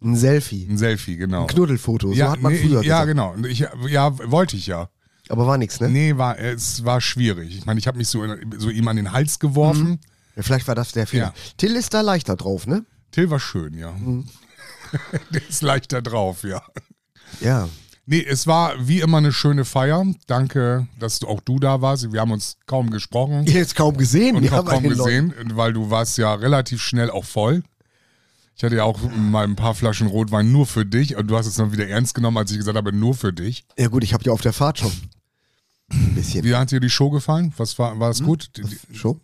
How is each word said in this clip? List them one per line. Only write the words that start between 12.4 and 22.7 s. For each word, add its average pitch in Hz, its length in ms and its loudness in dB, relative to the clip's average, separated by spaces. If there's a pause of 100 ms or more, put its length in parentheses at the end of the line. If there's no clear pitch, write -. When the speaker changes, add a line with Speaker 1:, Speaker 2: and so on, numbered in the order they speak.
Speaker 1:
ne? 190 180 -2 (260)
Speaker 2:
Till 175 180 2
war 147 120 0
schön, 78 360 -6
ja. 82 140 -12
Speaker 1:
Mhm. 123 340 -4 (640)
Speaker 2:
<laughs> - 420 -8
Der 156 160 -4
ist 156 120 -6
leichter 135 400 0
drauf, 110 420 -4
ja. 95 180 -8 (800)
Speaker 1:
Ja. 113 260 2 (380)
Speaker 2:
Nee, 156 220 0
es 135 200 -2
war 165 260 4 (120)
wie 165 160 2
immer 160 180 4
eine 147 120 4
schöne 143 320 2
Feier. 147 420 2 (220)
Danke, 127 600 0 (120)
dass - 200 -4
du, - 80 -6
auch 104 140 -4
du 131 180 0
da 135 220 2
warst. 131 300 0
Wir 110 100 -2
haben 113 100 2
uns 104 340 -4
kaum 127 240 -2